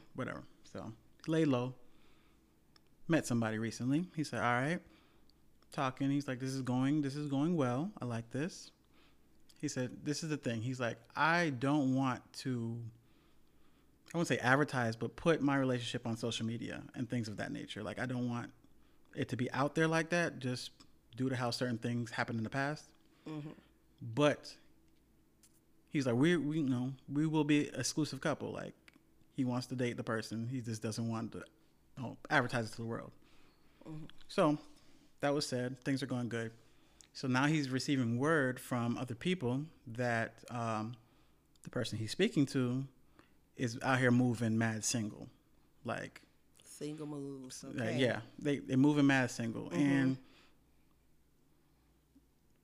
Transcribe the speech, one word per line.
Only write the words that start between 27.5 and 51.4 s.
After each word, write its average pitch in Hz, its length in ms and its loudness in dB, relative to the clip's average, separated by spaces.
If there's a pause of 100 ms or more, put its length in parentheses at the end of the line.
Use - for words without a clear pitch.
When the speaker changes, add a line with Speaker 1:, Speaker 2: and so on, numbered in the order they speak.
Speaker 1:
exclusive 135 520 -2
couple." 123 320 -2
Like, 95 200 -8 (600)
he 135 120 0
wants 123 220 -2
to 131 80 -6
date 120 220 0
the 117 60 -6
person. 110 480 -2
He 135 80 -2
just 113 220 -6
doesn't 113 260 -2
want 113 260 -4
to, 92 40 -10 (600)
you 131 60 -8
know, 113 140 -8 (120)
advertise 123 380 2
it - 40 -14
to - 60 -12
the 113 100 -6
world. - 240 -8 (760)
Speaker 2:
Mm-hmm. 156 180 -10 (220)
Speaker 1:
So 151 300 4 (640)
that 143 120 2
was 147 140 0
said. 127 380 -4
Things 135 180 2
are 123 40 -2
going 123 220 -2
good. 113 220 -2 (600)
So - 140 -4
now 127 180 4
he's 147 240 4
receiving 127 480 2
word 135 420 2
from 120 380 -2
other 123 180 -4
people 147 500 0 (220)
that, 117 460 0 (160)
um, 113 460 -2 (680)
the - 60 -14
person 117 300 -4
he's 107 120 -4
speaking 180 360 2
to 127 380 0 (720)
is 123 260 -2
out 127 160 4
here 127 120 6
moving 120 460 4
mad 113 280 0
single. - 420 -4 (560)
Like, - 380 -6 (420)
Speaker 2:
Single 151 440 -10
moves, 139 580 -10
Speaker 1:
like, 147 100 -10 (140)
Speaker 2:
okay. 117 100 -2
Speaker 1:
yeah, 113 220 2 (180)
they, 143 200 0
they - 180 0
moving 143 300 6
mad 131 220 4
single. 113 360 -4
Speaker 2:
Mm-hmm. 165 160 -2
Speaker 1:
And 135 360 4 (2500)